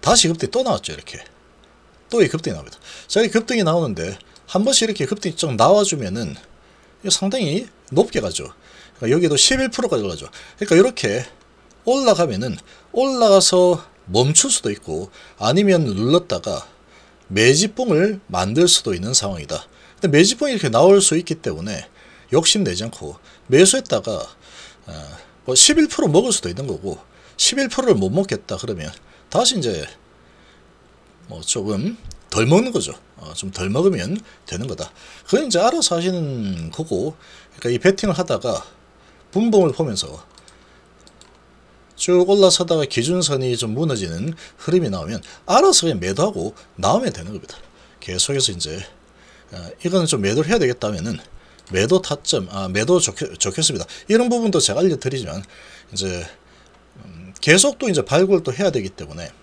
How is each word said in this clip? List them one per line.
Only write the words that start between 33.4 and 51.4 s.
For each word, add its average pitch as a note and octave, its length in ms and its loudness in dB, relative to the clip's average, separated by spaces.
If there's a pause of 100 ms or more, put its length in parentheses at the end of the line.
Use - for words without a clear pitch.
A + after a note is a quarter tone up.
덜 F#2 180 -6
먹으면 D#3 500 0 (240)
되는 - 220 -8
거다. - 260 -10 (320)
그건 C#4+ 220 0
이제 A3 120 0
알아서 A#3 380 0
하시는 C3+ 760 -4
거고, D3 460 -6 (400)
그러니까 - 140 -6
이 - 80 0
베팅을 G3 400 2
하다가 A#2+ 480 -4 (640)
분봉을 G3+ 420 2
보면서 G2 540 -6 (1700)
쭉 F3+ 320 2
올라서다가 F3+ 560 4
기준선이 C3+ 720 -2
좀 A2 160 -4
무너지는 A2+ 640 -4 (240)
흐름이 D#3+ 320 0
나오면 F2+ 320 -8 (240)
알아서 C4 400 4
그냥 C3+ 120 -2
매도하고 G2 560 -2 (220)
나오면 D#3 380 0
되는 F2+ 180 -14
겁니다. - 240 -14 (440)
계속해서 G#2+ 520 -4
이제, E2+ 340 -10 (680)
어, F2+ 180 -16 (140)
이거는 F3 220 0
좀 C#3 140 -2
매도를 A#2+ 300 0
해야 A3+ 80 2
되겠다 B2 300 0
하면은 G#2+ 300 -6 (540)